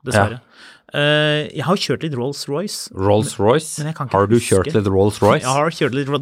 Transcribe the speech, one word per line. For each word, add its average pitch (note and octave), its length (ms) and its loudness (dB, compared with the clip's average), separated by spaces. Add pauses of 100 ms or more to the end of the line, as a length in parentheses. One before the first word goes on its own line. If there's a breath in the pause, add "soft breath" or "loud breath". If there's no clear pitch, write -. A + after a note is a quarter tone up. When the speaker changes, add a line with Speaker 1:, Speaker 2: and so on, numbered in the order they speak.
Speaker 1:
dessverre. A2 380 0
Speaker 2:
Ja. - 580 -12
Speaker 1:
Eh, D3+ 400 0 (160)
jeg C3+ 80 -6
har F3+ 120 0
kjørt C#3+ 300 -4
litt D3+ 100 -6
Rolls-Royce. C#3+ 800 -8
Speaker 2:
Rolls-Royce? G#2 840 2
Speaker 1:
Men D3+ 100 -4
jeg D#3+ 80 -8
kan C3+ 100 -6
ikke F#2+ 120 2
Speaker 2:
Har G2+ 80 4
du A#2 80 4
Speaker 1:
huske. - 180 2
Speaker 2:
kjørt F#2 220 2
litt G2+ 120 0
Rolls-Royce? G2+ 560 2
Speaker 1:
Jeg C3 120 0
har D#3 240 0
kjørt B2+ 180 -2
litt, C#3 100 -4 (140)